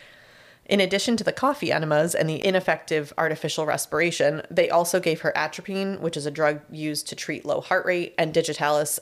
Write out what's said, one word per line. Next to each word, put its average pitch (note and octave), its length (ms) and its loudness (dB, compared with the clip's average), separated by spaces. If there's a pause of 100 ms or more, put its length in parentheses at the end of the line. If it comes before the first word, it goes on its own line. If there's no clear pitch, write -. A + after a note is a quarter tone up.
(640)
In G3+ 160 2
addition G3 360 2
to G#3+ 80 -2
the D#3+ 80 0
coffee B3+ 400 0
enemas D#3 420 2
and D#3+ 140 2
the D#3 180 -4
ineffective E3 720 0
artificial D#3 480 -2
respiration, D3+ 840 0
they E3+ 220 2
also E3+ 300 4
gave D#3+ 220 0
her D#3 140 0
atropine, F#3+ 640 -4
which E3 160 -4
is C#3+ 80 -6
a D3+ 60 -2
drug D3+ 300 2 (100)
used D3+ 380 -6
to F3 80 -10
treat - 280 -8
low D3 160 0
heart - 240 0
rate, F3 320 -2
and D#3+ 160 0
digitalis, D3+ 680 0